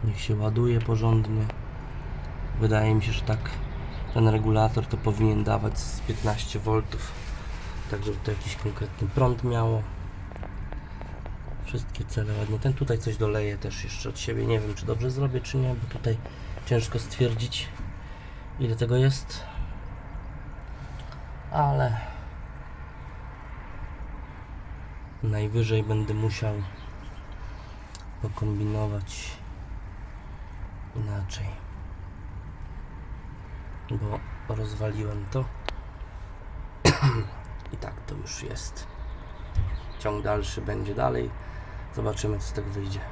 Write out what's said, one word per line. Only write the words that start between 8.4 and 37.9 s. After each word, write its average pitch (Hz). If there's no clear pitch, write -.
konkretny -
prąd 123
miało. 113
Wszystkie -
cele 104
ładnie. 107
Ten 135
tutaj 127
coś 110
doleje 104
też -
jeszcze -
od 113
siebie. 113
Nie 113
wiem, 107
czy -
dobrze 117
zrobię, 131
czy -
nie, 127
bo 113
tutaj 113
ciężko 117
stwierdzić, 113
ile 117
tego 117
jest. 131
Ale 139
najwyżej 107
będę 107
musiał 107
pokombinować 107
inaczej, 101
bo 107
rozwaliłem 104
to. 131
<clears throat> 147
I -
tak -